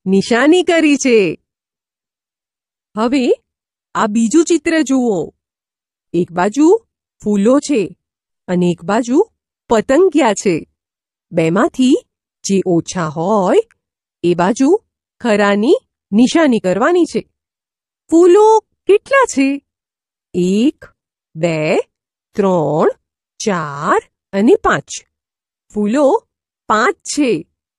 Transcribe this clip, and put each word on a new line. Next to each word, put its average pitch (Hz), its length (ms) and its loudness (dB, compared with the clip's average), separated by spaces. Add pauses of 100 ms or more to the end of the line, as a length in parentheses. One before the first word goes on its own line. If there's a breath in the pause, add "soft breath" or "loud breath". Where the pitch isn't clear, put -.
નિશાની 240 560 2
કરી 320 340 2
છે. 220 420 0 (1600)
હવે 247 380 0 (600)
આ 190 120 -2
બીજું 226 380 0
ચિત્ર 330 380 -2
જુઓ. 240 500 -2 (800)
એક 170 200 -4
બાજુ 240 480 2 (440)
ફૂલો 208 340 2
છે 220 380 -4 (520)
અને 180 220 0
એક 170 140 -6
બાજુ 240 460 -2 (400)
પતંગિયા 277 640 2
છે. 175 320 -4 (680)
બેમાંથી 175 640 0 (460)
જે 196 240 -2
ઓછા 170 420 -4
હોય 190 520 -2 (640)
એ 175 100 0
બાજુ 247 500 0 (360)
ખરાની 208 560 0 (360)
નિશાની 247 480 2
કરવાની 269 440 0
છે. - 260 -8 (800)
ફૂલો 415 540 4 (220)
કેટલા 494 380 2
છે? 277 380 -2 (720)
એક, 196 500 0 (500)
બે, 160 420 -4 (580)
ત્રણ, 175 540 0 (560)
ચાર 170 560 -4 (320)
અને 208 200 2 (120)
પાંચ. - 420 -4 (680)
ફૂલો 269 480 0 (460)
પાંચ 226 280 0
છે 233 500 -4 (320)